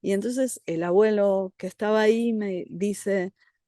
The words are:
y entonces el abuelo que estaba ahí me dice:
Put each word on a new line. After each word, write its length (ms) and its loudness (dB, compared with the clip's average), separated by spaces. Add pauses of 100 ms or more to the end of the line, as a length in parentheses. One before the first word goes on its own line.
y 120 -2
entonces 520 -2
el 180 -4
abuelo 720 2
que 100 -12
estaba 340 0
ahí 320 2
me 360 -4
dice: 640 -2 (340)